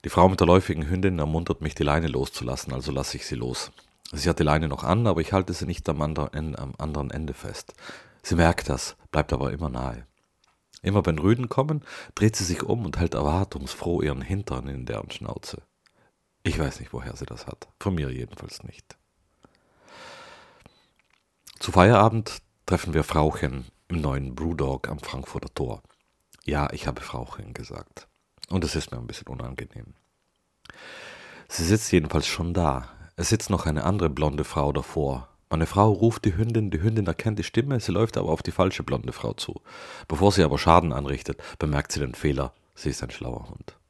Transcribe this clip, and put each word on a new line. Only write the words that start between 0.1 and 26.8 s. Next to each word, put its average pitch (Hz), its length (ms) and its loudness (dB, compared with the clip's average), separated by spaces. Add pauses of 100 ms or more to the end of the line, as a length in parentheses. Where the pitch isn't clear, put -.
mit 92 120 2
der 82 80 8
läufigen 85 420 4
Hündin 92 300 0
ermuntert 80 400 -2
mich, 78 160 -6
die 80 80 -2
Leine 76 240 2
loszulassen, 64 640 -4
also 65 180 -6
lasse 67 260 -4
ich - 100 -12
sie 65 100 -6
los. 62 340 -6 (400)
Sie 76 180 -2
hat 82 120 2
die 80 40 4
Leine 78 220 4
noch 67 160 -6
an, 113 240 2
aber 82 140 2
ich 80 120 -2
halte 92 200 2
sie 82 120 -6
nicht - 240 -4
am 73 140 -2
ander-, 76 320 -4
en-, 76 220 -6
am 67 220 -10
anderen 76 340 -6
Ende 78 220 -6
fest. - 400 -14 (500)
Sie - 100 0
merkt - 340 4
das, - 280 -4 (160)
bleibt 73 200 0
aber 67 200 -2
immer 80 160 -4
nahe. 62 360 -6 (760)
Immer 98 240 2
wenn 78 140 2
Rüden 117 280 4
kommen, 151 360 0 (320)
dreht 107 180 4
sie - 80 -2
sich 87 220 -2
um 113 200 0
und 80 140 -4
hält 82 160 2
erwartungsfroh 76 880 0
ihren 69 200 -2
Hintern 67 440 -4
in 67 180 -8
deren 55 280 -8
Schnauze. - 500 -12 (800)
Ich 80 160 0
weiß 71 220 -2
nicht, - 120 -14
woher 57 220 -10
sie - 120 -12
das - 200 -14
hat. - 220 -16 (100)
Von 98 160 -2
mir 71 160 -2
jedenfalls - 540 -12
nicht. - 320 -20 (2750)
Zu - 100 -4
Feierabend 107 720 8 (240)
treffen 87 280 0
wir 78 100 2
Frauchen 76 640 0 (200)
im 85 140 -2
neuen 69 340 -2
Brewdog 69 540 -2
am 73 100 -8
Frankfurter - 560 -10
Tor. - 280 -6 (600)
Ja, 73 280 -2
ich - 140 -8